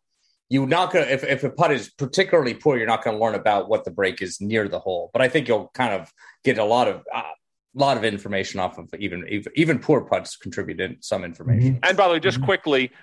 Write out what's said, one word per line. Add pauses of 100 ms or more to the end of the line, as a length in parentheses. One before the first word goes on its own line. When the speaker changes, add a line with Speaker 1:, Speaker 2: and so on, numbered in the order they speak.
(500)
Speaker 1:
you're
not
gonna,
if,
if
a
putt
is
particularly
poor,
you're
not
gonna
learn
about
what
the
break
is
near
the
hole.
But
I
think
you'll
kind
of (300)
get
a
lot
of, (100)
uh, (560)
lot
of
information
off
of
even,
even,
even
poor
putts
contributed
some
information.
Speaker 2:
Mm-hmm.
And
by
the
way,
just
Speaker 3:
Mm-hmm.
Speaker 2:
quickly, (120)